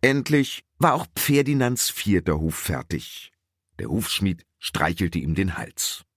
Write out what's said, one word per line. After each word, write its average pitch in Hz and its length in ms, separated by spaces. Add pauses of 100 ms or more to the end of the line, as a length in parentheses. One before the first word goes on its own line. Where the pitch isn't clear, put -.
Endlich 139 600 (160)
war 156 140
auch 151 220
Ferdinands 135 720
vierter 87 500
Huf 80 160
fertig. - 760 (480)
Der - 100
Hufschmied 98 560 (140)
streichelte 85 600
ihm 73 160
den 92 220
Hals. - 480 (120)